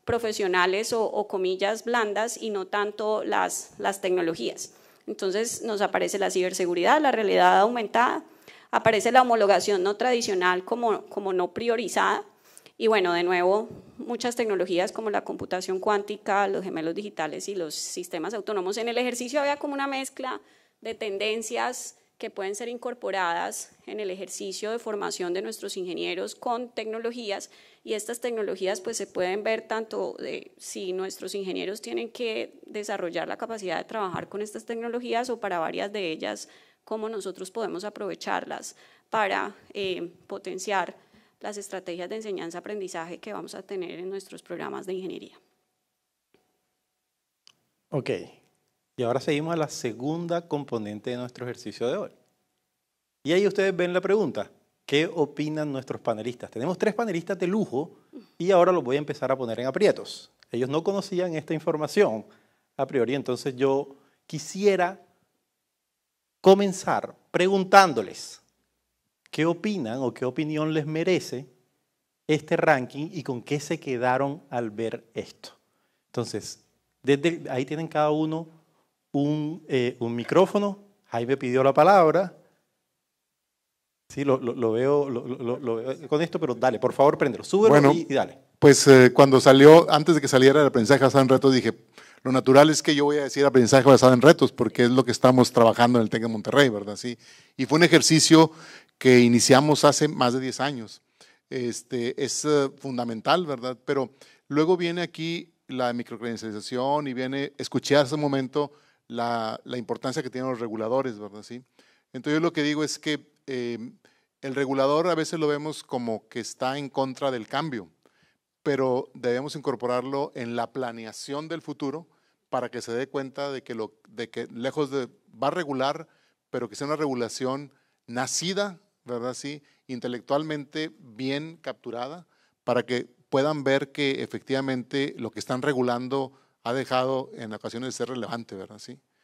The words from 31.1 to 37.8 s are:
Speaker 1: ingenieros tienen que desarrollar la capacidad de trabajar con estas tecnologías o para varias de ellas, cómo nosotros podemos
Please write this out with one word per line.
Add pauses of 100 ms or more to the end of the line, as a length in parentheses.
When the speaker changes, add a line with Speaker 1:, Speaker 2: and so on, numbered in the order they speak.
Speaker 1:
ingenieros
tienen
que
desarrollar
la
capacidad
de
trabajar
con
estas
tecnologías
o
para
varias
de
ellas, (380)
cómo
nosotros
podemos